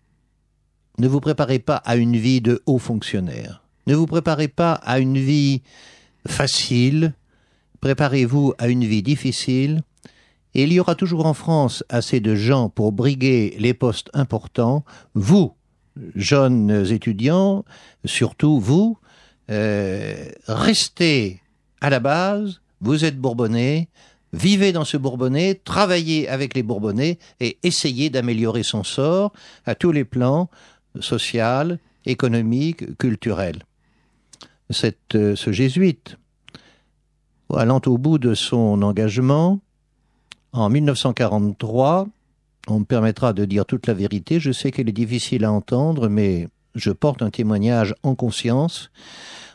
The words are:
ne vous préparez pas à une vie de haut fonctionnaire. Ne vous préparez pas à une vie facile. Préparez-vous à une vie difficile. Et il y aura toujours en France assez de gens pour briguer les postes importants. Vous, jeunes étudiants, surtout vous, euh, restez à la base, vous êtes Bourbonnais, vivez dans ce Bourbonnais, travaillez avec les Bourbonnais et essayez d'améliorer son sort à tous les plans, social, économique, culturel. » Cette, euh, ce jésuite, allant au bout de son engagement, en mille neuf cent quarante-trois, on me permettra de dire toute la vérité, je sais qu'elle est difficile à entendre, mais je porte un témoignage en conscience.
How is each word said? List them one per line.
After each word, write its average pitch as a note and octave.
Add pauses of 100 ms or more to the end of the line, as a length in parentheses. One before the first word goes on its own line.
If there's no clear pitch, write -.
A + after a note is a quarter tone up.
(1000)
ne B2
vous C#3
préparez C3+
pas D3
à A#2+
une A#2
vie B2+
de A#2
haut B2+
fonctionnaire. F2+ (220)
Ne C3+
vous D#3+
préparez D#3
pas E3
à B2+
une C3
vie C#3 (680)
facile. C#3 (640)
Préparez-vous C3+
à A#2+
une B2
vie G#2+
difficile. C3+ (720)
Et C3+
il D3+
y F3+
aura F3
toujours E3
en D3+
France D3+
assez A#2+
de G#2+
gens A2+
pour G#2+
briguer B2+
les A#2
postes -
importants. B2+ (300)
Vous, C#3 (600)
jeunes G#2
étudiants, D#3 (400)
surtout C#3+
vous, F#3 (520)
euh, G#2 (320)
restez B2+ (400)
à C#3+
la B2+
base, F#3 (200)
vous D3
êtes C#3+
Bourbonnais, B2 (460)
vivez F#3+
dans D#3+
ce C#3+
Bourbonnais, C3+
travaillez E3+
avec C3+
les C3
Bourbonnais A2 (220)
et A#2
essayez D3+
d'améliorer A#2
son G#2
sort F3+ (320)
à A#2
tous F3+
les D3
plans, C#3 (520)
social, B2+ (260)
économique, A#2+
culturel. » G2 (1080)
Cette, -
euh, G#2
ce -
jésuite, C3+ (1400)
allant B2+
au B2
bout D3+
de A#2+
son G#2
engagement, B2+ (920)
en A2+
mille D3
neuf C#3+
cent B2
quarante-trois, A#2 (600)
on G#2+
me G2+
permettra A2+
de G2+
dire G2
toute -
la A#2
vérité, G2+
je C#3+
sais C3+
qu'elle A#2
est G#2+
difficile A#2
à G#2+
entendre, B2
mais F#2+ (260)
je A2
porte C#3+
un G#2
témoignage G#2+
en C3+
conscience. B2 (640)